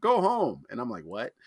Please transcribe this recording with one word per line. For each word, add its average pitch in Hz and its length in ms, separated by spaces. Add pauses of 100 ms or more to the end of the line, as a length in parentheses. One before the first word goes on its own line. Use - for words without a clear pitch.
go 233 200
home." 180 480
And 113 120
I'm 123 80
like, 87 160
"What?" 101 280 (140)